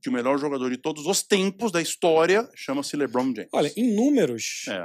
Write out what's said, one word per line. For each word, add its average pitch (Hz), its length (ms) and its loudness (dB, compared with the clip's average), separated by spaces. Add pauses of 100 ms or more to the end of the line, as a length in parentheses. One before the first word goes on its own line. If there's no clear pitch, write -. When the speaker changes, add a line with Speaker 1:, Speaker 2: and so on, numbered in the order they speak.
Speaker 1:
que - 60 -6
o 123 40 0
melhor 127 260 0
jogador 135 320 -2
de 127 80 -4
todos 156 280 -6
os 196 160 0
tempos 196 500 0
da 170 80 0
história 170 720 2
chama-se 139 420 -6
LeBron 127 380 0
James. 104 180 -10
Speaker 2:
Olha, 143 240 0
em 226 180 2
números, 208 680 0 (200)